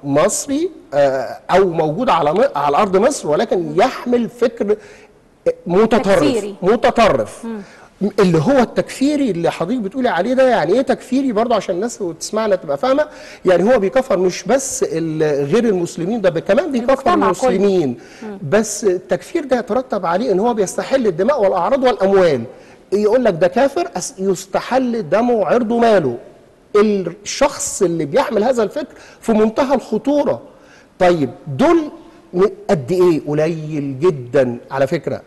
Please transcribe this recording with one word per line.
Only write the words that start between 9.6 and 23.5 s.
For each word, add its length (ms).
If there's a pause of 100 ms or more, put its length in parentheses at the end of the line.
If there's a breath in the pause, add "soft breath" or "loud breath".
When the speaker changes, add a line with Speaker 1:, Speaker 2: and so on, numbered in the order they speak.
Speaker 1:
بتقولي 280
عليه 260
ده، 140
يعني 240
إيه 100
تكفيري 500
برضه 220
عشان 200
الناس 240 (220)
تسمعنا 360
تبقى 220
فاهمة؟ 280 (380 loud breath)
يعني 300
هو 40
بيكفر 400
مش 260
بس 440
ال-، 560
غير 200
المسلمين، 560
ده 100
ب-، 80
كمان 340
بيكفر 200
Speaker 2:
المجتمع 400
كله. 180
Speaker 1:
المسلمين. 480 (240 loud breath)
Speaker 2:
مم. 160 (120)
Speaker 1:
بس 340
التكفير 600
ده 140
يترتب 480
عليه 260
إن 80
هو 140
بيستحل 520
الدماء 360
والأعراض 420
والأموال. 580 (500 loud breath)
يقول 320
لك 100
ده 140
كافر، 400 (100)